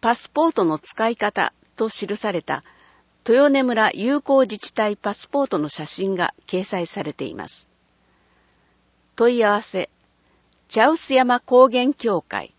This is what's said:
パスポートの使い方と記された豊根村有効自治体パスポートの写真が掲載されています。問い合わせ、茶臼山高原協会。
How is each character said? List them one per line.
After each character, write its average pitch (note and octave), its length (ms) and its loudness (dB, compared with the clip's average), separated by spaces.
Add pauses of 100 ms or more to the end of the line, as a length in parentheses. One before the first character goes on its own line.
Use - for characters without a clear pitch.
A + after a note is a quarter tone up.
パ A3+ 140 2
ス - 140 -12
ポ D#4+ 200 2
ー D#4 40 0
ト G3 120 0
の D#3 140 0
使 - 300 -4
い A#3 80 -4
方 G#3 360 -2 (240)
と A3 140 -2
記 G3+ 260 -8
さ G#3 160 -4
れ F3 100 -2
た - 200 -6 (680)
豊 C4+ 220 6
根 C4+ 120 2
村 A3+ 300 2
有 C4+ 280 -2
効 C4+ 220 2
自 G#3 160 -2
治 - 160 -12
体 G#3 220 -2
パ - 160 -6
ス - 160 -14
ポ C#4+ 160 0
ー - 20 -6
ト F3+ 120 -4
の D3 100 -2
写 D3+ 180 -10
真 G3 280 -4
が F3 200 -2 (120)
掲 F#3 180 -4
載 F3+ 220 -6
さ G3 160 -10
れ D3 100 -8
て C#3+ 120 -10
い A#2+ 100 -10
ま F2+ 140 -12
す。 - 200 -20 (1500)
問 A#3+ 200 4
い A3+ 80 2
合 G3+ 60 4
わ G#3 120 0
せ、 - 280 -6 (760)
茶 A#3 220 4
臼 D#4 240 -2
山 B3 260 4
高 B3+ 300 6
原 B3 240 0
協 G3 280 -2
会。 - 360 -10